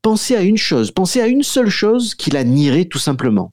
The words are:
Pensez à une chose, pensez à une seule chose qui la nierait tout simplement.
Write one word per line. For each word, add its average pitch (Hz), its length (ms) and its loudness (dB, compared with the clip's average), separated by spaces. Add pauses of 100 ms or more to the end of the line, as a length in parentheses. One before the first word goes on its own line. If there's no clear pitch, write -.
Pensez 220 340 0
à 208 60 0
une 208 160 2
chose, 113 340 0
pensez 185 280 -2
à 226 80 0
une 269 160 2
seule 247 260 0
chose 220 460 0
qui - 160 -4
la 139 120 -2
nierait 143 420 2
tout - 140 -10
simplement. 120 540 -2